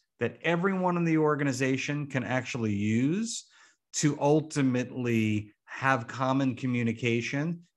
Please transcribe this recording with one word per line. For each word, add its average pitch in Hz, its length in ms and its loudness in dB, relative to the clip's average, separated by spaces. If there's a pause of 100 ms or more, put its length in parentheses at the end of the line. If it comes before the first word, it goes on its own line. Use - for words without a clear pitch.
(180)
that 113 240 -4
everyone 175 540 0
in 170 80 0
the 160 140 4
organization 143 880 0
can 131 180 -4
actually 117 500 -2
use 131 720 0 (500)
to 147 260 0
ultimately 123 1300 2 (120)
have 131 440 0
common 131 480 0
communication 123 1040 -2 (160)